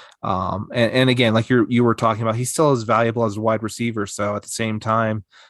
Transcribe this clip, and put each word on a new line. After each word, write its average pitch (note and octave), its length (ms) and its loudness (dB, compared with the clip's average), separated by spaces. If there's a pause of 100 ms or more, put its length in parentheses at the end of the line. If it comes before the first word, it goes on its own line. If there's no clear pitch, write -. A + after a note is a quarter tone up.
(240)
Um, F#2+ 500 -4
and, A#2 180 2
and B2+ 180 2
again, B2 240 2
like A2+ 160 0
you're, A#2+ 200 4
you B2 140 2
were A#2 100 4
talking A2+ 300 0
about, A2+ 120 -2
he's B2 140 -4
still D3+ 220 2
as A#2 120 0
valuable A#2 420 2
as G#2 120 -4
a G#2+ 40 -6
wide A2 200 0
receiver. A2 460 -4
So G#2 280 -4
at G2+ 60 -6
the - 80 -16
same A2 300 -4
time, A2 440 0 (260)